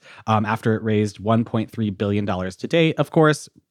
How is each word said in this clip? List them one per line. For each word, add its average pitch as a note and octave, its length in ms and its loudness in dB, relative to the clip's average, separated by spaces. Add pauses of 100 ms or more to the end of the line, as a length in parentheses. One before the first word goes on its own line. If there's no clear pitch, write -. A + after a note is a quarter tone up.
(260)
um, G#2+ 180 2
after A2 300 0
it G#2 80 -4
raised G#2+ 360 0
one A2+ 280 0
point A2+ 240 -4
three A2 180 -4
billion G2+ 380 -2
dollars F#2 300 -4
to B2 120 -10
date. D#3+ 300 2
Of D3 120 -2
course, D3+ 380 2 (220)